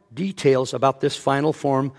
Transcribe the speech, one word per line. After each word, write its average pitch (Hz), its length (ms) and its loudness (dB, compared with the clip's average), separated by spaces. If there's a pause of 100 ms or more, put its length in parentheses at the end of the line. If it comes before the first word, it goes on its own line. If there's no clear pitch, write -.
(140)
details 139 580 0
about 131 300 0
this 143 140 -2
final 139 360 0
form 135 460 -2